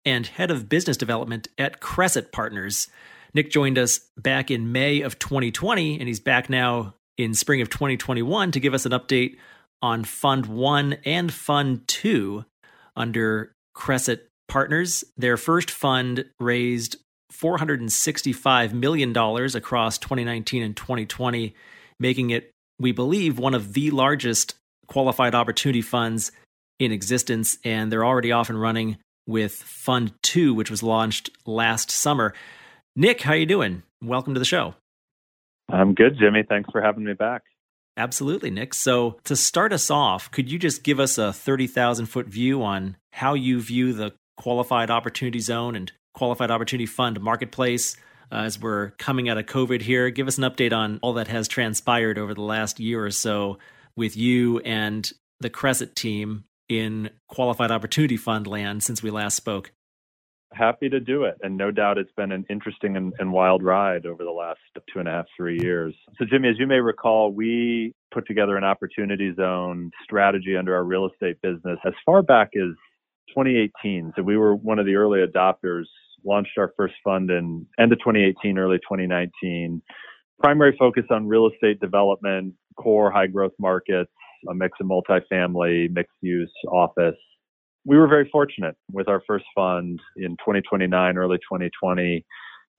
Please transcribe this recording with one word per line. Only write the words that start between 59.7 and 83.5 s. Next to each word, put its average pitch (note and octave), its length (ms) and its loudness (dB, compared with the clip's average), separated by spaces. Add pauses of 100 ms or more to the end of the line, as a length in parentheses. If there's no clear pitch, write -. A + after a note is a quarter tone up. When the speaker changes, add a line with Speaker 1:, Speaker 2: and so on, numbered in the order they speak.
Speaker 2:
Happy A#2+ 360 0
to C3+ 100 0
do C3 240 -2
it. G2+ 200 -2
And F#2+ 120 -6
no G2 160 -2
doubt G2+ 260 0
it's G2 200 -4
been G2 160 -4
an F#2+ 160 -6
interesting G#2 480 -6
and, F#2 220 -4
and F#2 120 -4
wild F#2 320 2
ride F#2 420 0
over E2+ 200 -10
the E2+ 60 -6
last E2+ 280 -8 (340)
two G2 60 -8
and F2 80 -6
a E2 40 -4
half, E2+ 140 -4 (120)
three E2+ 240 -4
years. E2+ 340 -2 (220)
So, B2+ 120 -4
Jimmy, C3 200 4
as A2 100 2
you C3 80 0
may C3 140 4
recall, A2 500 2
we A#2 600 0 (200)
put A#2 140 -6
together G2+ 300 0
an G2 80 0
opportunity G2 680 -2
zone F2+ 580 -2 (120)
strategy G2 540 2
under F#2 180 0
our F2+ 80 2
real F#2 240 0
estate F2+ 340 -4
business F2 440 -4
as F#2 80 -2 (120)
far F#3 160 6
back B2 360 6
as F2+ 180 -2 (580)
twenty C3 220 2
eighteen. G2+ 640 -2
So G2 60 0
we G2+ 120 2
were G#2+ 220 6
one A2 200 -2
of G#2 80 2
the G2 100 4
early G2+ 300 4
adopters, F2+ 600 0 (400)
launched G2+ 320 0
our G2 180 0
first F#2+ 260 -2
fund F#2+ 300 0
in E2+ 340 -2 (140)
end A#2 140 6
of A2+ 100 4
twenty G#2+ 180 4
eighteen, F#2+ 360 2
early F#2 280 4
twenty F#2+ 220 -4
nineteen. F2 760 -4 (600)
Primary D3 340 6
focus B2 320 4
on A2 180 0
real A2 200 6
estate G#2+ 320 0
development, G2 760 0 (200)
core G#2+ 340 4
high F#2+ 180 4
growth F#2+ 300 0